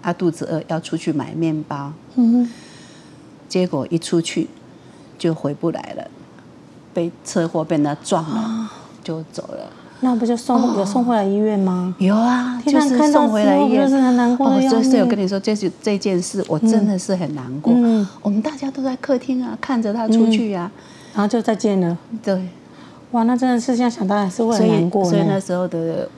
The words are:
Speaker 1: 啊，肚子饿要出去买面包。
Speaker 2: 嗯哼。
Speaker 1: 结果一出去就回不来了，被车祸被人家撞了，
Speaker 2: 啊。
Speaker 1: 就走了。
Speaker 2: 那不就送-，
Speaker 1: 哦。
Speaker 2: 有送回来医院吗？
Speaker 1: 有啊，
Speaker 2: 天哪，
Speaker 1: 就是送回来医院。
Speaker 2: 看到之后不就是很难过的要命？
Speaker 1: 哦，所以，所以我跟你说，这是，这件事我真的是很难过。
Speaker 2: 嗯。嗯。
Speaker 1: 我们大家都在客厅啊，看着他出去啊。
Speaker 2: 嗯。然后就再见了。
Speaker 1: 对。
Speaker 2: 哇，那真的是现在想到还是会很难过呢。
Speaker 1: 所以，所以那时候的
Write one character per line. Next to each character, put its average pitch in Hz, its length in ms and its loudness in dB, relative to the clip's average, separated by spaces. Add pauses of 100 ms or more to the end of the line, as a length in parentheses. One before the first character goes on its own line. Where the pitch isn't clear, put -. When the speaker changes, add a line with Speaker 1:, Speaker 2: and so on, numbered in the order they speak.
Speaker 1:
啊， 180 100 -4
肚 175 160 0
子 160 160 -8
饿 156 220 -4
要 160 120 -2
出 - 160 -8
去 165 160 -4
买 143 220 -4
面 156 340 -2
包。 143 240 -8 (220)
Speaker 2:
嗯 233 180 4
哼。 240 180 2 (1000)
Speaker 1:
结 180 180 0
果 139 220 -4
一 170 80 -2
出 165 240 0
去 - 260 -4 (680)
就 165 160 0
回 147 200 -4
不 160 180 -4
来 - 260 -10
了， - 100 -12 (880)
被 170 180 -2 (140)
车 165 220 -2
祸 165 160 -2
被 156 120 -2
人 147 80 2
家 147 200 -2
撞 165 260 -2
了， 220 80 -4
Speaker 2:
啊。 220 340 -6 (320)
Speaker 1:
就 160 280 -8
走 - 120 -10 (100)
了。 53 140 -12 (360)
Speaker 2:
那 254 120 2
不 226 100 0
就 233 100 2
送-， 240 220 0
Speaker 1:
哦。 247 220 2
Speaker 2:
有 294 40 2
送 247 220 0
回 240 100 2
来 208 80 2
医 196 120 0
院 214 240 2
吗？ 185 400 0
Speaker 1:
有 196 160 4
啊， 247 480 0
Speaker 2:
天 294 100 0
哪， 285 160 4
Speaker 1:
就 247 80 2
是 294 140 4
送 262 200 4
回 214 140 2
来 196 100 4
医 196 140 4
院。 269 180 4
Speaker 2:
看 - 0 -
到 - 0 -
之 - 0 -
后 - 0 -
不 269 80 4
就 - 20 4
是 269 40 4
很 254 160 4
难 247 180 2
过 269 140 2
的 269 60 4
要 262 60 4
命？ 262 80 4
Speaker 1:
哦， - 20 4
所 226 80 4
以， 226 40 2
所 262 140 4
以 214 60 6
我 - 20 4
跟 220 140 0
你 190 80 0
说， 196 120 -2
这 214 160 0
是， 196 240 -2
这 208 160 0
件 190 240 0
事 180 280 -6
我 156 100 0
真 220 300 2
的 202 100 0
是 190 180 -4
很 165 200 -4
难 131 260 -8
过。 233 100 2
Speaker 2:
嗯。 233 300 4
嗯。 196 60 -2 (160)
Speaker 1:
我 - 40 -2
们 208 140 0
大 294 160 -2
家 269 140 -6
都 269 100 -8
在 262 140 -4
客 262 240 -2
厅 254 240 -4
啊， 226 180 -8
看 254 180 -2
着 220 140 -2
他 226 140 -4
出 226 240 4
去 214 240 0
啊。 180 180 -6
Speaker 2:
嗯。 - 80 -20 (320)
然 202 100 0
后 208 40 0
就 233 120 0
再 220 160 0
见 202 240 0
了。 170 160 0 (280)
Speaker 1:
对。 185 240 -2 (640)
Speaker 2:
哇， 233 120 0
那 240 140 2
真 254 100 0
的 240 140 2
是 247 140 0
现 240 120 2
在 - 20 2
想 226 180 -4
到 196 80 2
还 202 120 0
是 190 160 -2
会 226 140 2
很 190 100 4
难 165 220 2
过 196 140 0
呢。 175 80 2
Speaker 1:
所 - 80 2
以， - 20 2
所 165 60 2
以 - 40 2
那 196 80 2
时 190 140 -4
候 180 140 -2
的 165 500 -4